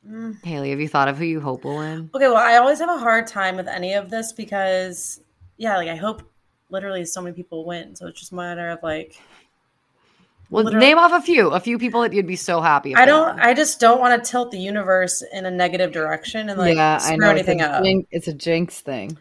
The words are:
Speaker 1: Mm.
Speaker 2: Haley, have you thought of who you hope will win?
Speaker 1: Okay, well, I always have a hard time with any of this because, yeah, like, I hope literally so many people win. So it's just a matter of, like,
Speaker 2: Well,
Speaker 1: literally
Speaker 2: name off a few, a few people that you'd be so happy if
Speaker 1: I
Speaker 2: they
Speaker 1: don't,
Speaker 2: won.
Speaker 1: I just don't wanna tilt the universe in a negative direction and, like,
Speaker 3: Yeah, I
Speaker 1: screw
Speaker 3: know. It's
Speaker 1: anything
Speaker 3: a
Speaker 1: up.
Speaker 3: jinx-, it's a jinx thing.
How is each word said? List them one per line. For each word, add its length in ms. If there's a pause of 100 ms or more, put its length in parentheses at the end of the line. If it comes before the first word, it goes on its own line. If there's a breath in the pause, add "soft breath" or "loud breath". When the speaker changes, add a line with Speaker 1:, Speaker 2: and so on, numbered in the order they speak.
Speaker 1:
Mm. 360
Speaker 2:
Haley, 260
have 100
you 80
thought 200
of 100
who 60
you 160
hope 240
will 140
win? 360
Speaker 1:
Okay, 120
well, 100
I 200
always 240
have 80
a 100
hard 280
time 300
with 120
any 240
of 180
this 220
because, 880 (380)
yeah, 180
like, 120
I 80
hope 260 (480)
literally 340
so 160
many 140
people 300
win. 300
So 120
it's 120
just 140
a 20
matter 360
of, 120
like, 380 (1300 soft breath)
Speaker 2:
Well, 160
Speaker 1:
literally 220
Speaker 2:
name 120
off 140
a 80
few, 300
a 100
few 180
people 220
that 140
you'd 120
be 100
so 260
happy 300
if 60
Speaker 1:
I 60
Speaker 2:
they 60
Speaker 1:
don't, 260
Speaker 2:
won. 40
Speaker 1:
I 120
just 260
don't 220
wanna 240
tilt 260
the 80
universe 640 (100)
in 120
a 60
negative 420
direction 560
and, 100
like, 180
Speaker 3:
Yeah, 200
I 20
Speaker 1:
screw 200
Speaker 3:
know. 120
It's 180
Speaker 1:
anything 120
Speaker 3:
a 60
Speaker 1:
up. 180
Speaker 3:
jinx-, 260
it's 180
a 60
jinx 460
thing. 400